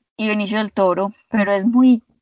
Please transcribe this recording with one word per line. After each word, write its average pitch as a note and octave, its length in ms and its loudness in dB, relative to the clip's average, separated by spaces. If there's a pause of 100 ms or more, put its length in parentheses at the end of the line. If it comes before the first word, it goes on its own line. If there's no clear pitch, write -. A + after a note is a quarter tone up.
(180)
y A3 100 -4
Benicio G#3 300 -4
del G#3+ 160 -4
Toro, F#3+ 340 0 (220)
pero G3+ 220 -2
es G3 120 -2
muy A#3+ 380 2 (200)